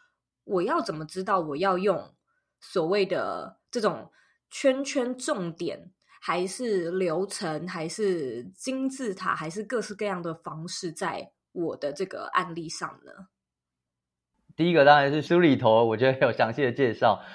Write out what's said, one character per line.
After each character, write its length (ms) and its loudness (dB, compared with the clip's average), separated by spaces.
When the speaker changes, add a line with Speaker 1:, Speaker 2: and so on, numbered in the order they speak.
Speaker 1:
我 180 0
要 180 0
怎 140 -4
么 100 -8
知 180 -10
道 180 0
我 160 -4
要 200 2
用 380 -2
所 280 -2
谓 180 2
的 540 -4
这 100 -4
种 300 -2
圈 360 0
圈 340 -4
重 340 -4
点， 380 -8
还 260 -2
是 440 -2
流 360 0
程， 400 -6
还 220 -6
是 560 -2
金 340 -4
字 240 -6
塔， 220 -2
还 160 -6
是 140 -8
各 180 -4
式 100 -8
各 140 -6
样 160 -4
的 100 -6
方 360 -12
式 240 -8
在 400 -8
我 260 -4
的 160 -6
这 140 -6
个 200 -10
案 280 -2
例 140 -10
上 200 -10
呢？ 220 -20
Speaker 2:
第 160 2
一 20 2
个 140 8
当 160 10
然 100 2
是 80 0
书 200 4
里 160 8
头 280 6
我 140 0
觉 120 4
得 160 2
有 60 4
详 220 0
细 80 -2
的 100 2
介 220 2
绍， 280 2